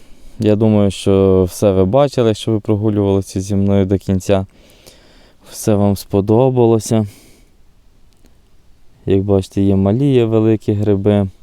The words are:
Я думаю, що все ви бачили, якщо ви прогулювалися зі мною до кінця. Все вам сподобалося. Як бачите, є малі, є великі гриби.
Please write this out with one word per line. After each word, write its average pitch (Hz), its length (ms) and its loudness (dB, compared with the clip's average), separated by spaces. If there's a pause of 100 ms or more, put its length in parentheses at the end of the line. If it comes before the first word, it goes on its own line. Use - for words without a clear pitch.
(400)
Я 107 160 2
думаю, 104 360 2
що 98 520 2
все 98 280 0
ви 95 140 2
бачили, 127 420 0
якщо 110 240 -4
ви 110 80 -2
прогулювалися 101 840 -2
зі 98 140 -6
мною 98 300 0
до 95 120 -2
кінця. 95 480 -2 (1040)
Все - 240 -2
вам 101 220 0
сподобалося. 113 1080 0 (2000)
Як 98 180 0
бачите, 98 380 -2
є 98 140 2
малі, 110 380 0
є 120 120 2
великі 110 480 0
гриби. 101 540 0 (160)